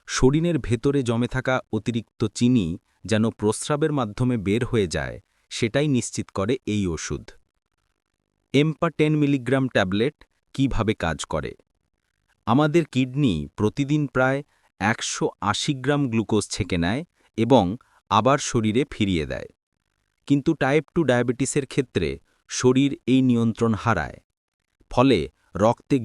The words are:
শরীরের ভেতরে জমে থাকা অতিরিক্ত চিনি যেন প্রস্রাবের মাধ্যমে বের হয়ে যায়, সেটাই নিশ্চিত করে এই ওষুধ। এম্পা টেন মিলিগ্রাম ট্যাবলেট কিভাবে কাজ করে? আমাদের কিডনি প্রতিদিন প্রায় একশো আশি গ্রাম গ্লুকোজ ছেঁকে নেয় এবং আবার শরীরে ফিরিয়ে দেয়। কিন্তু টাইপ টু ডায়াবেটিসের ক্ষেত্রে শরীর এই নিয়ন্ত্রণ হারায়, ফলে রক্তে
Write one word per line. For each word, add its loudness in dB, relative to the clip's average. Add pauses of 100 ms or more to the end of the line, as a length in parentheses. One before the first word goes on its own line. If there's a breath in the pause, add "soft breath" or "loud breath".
শরীরের 2
ভেতরে -2
জমে -2
থাকা -2 (220)
অতিরিক্ত -6 (140)
চিনি 2 (380)
যেন 0 (140)
প্রস্রাবের -2
মাধ্যমে -2
বের 0
হয়ে 0
যায়, -6 (340)
সেটাই -2
নিশ্চিত -4 (100)
করে -2 (200)
এই 0 (120)
ওষুধ। -8 (1300)
এম্পা 2
টেন 2
মিলিগ্রাম 0 (100)
ট্যাবলেট 0 (400)
কিভাবে 0 (100)
কাজ -2 (160)
করে? -4 (960)
আমাদের 4
কিডনি 0 (200)
প্রতিদিন 0 (120)
প্রায় 0 (400)
একশো -2 (160)
আশি -2 (100)
গ্রাম 2 (120)
গ্লুকোজ 2 (100)
ছেঁকে -4
নেয় 0 (360)
এবং 4 (460 soft breath)
আবার 4 (120)
শরীরে 0 (100)
ফিরিয়ে -2
দেয়। -10 (800)
কিন্তু 2 (120)
টাইপ 2 (100)
টু 0
ডায়াবেটিসের 0
ক্ষেত্রে -2 (400)
শরীর 2 (220)
এই 6
নিয়ন্ত্রণ 2 (100)
হারায়, -2 (760)
ফলে 4 (360)
রক্তে 2